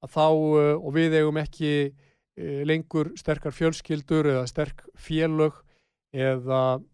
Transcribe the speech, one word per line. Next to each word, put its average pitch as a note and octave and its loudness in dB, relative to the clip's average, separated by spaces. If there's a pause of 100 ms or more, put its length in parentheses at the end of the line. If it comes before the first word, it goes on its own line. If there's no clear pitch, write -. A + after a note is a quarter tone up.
að D3 -16
þá, D#3 4 (340)
eh, D3 4
og C#3 -8
við D#3+ 2
eigum D#3 2
ekki, D3 -2 (420)
eh, C#3+ -8
lengur D#3 -2
sterkar D3+ -4
fjölskyldur D#3 -2
eða C3 0
sterk C#3+ -6 (120)
félög D#3 -2 (600)
eða C3 0 (120)